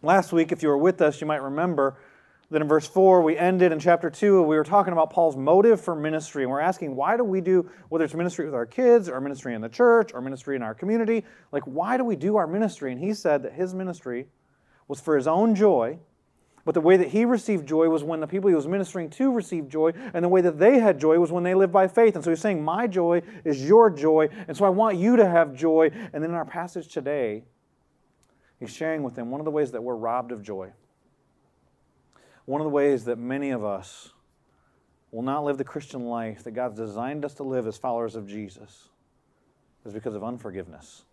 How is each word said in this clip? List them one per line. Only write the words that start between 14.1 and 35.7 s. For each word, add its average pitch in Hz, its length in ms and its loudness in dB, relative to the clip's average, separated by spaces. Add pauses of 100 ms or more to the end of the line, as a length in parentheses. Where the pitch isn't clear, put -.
was 143 100 -10
for 156 160 -2
his 135 120 2
own 202 280 2
joy, 170 440 2 (640)
but 160 80 -2
the 175 80 2
way 175 160 6
that 180 120 2
he 214 180 0
received 208 420 -2
joy 160 220 2
was 160 120 -2
when 160 180 -6
the 156 60 -6
people 190 220 -2
he 175 80 4
was 143 100 -2
ministering 180 440 -6
to 262 200 0
received 180 400 -6
joy, 156 220 0 (220)
and 170 100 0
the 175 60 2
way 185 100 6
that 170 180 2
they 233 200 8
had 202 200 4
joy 160 200 4
was 170 120 2
when 175 140 -4
they 180 100 0
lived 190 180 2
by 190 140 4
faith. 214 280 4
And 151 100 -10
so 170 60 0
he's 165 100 -2
saying, 185 240 -2
"My 185 220 -4
joy 175 360 0 (220)
is 143 180 -2
your 208 280 8
joy, 156 400 2 (180)
and 151 80 -10
so 196 80 0
I 196 60 6
want 202 260 0
you 214 200 2
to 220 100 8
have 170 280 2
joy." 160 360 4 (240)
And 156 100 -6
then 165 60 -6
in 170 40 -6
our 165 120 -6
passage 175 420 -10
today, 131 560 -6 (1120)
he's 117 120 -14
sharing 160 320 -6
with 123 140 -8
them 120 140 -10
one 139 100 -10
of 156 40 -10
the 156 60 -4
ways 147 220 -4
that 117 100 -10
we're 123 140 -8
robbed 120 360 -6
of 110 100 -14
joy. 98 300 -12 (1800)
One 143 140 -4
of - 20 -4
the 151 60 -2
ways 143 340 2
that 120 140 -6
many 135 320 -6
of 120 120 -6
us 98 520 -10 (960)
will 113 100 -12
not 139 240 -4
live 143 140 -4
the 135 60 -4
Christian 135 420 -12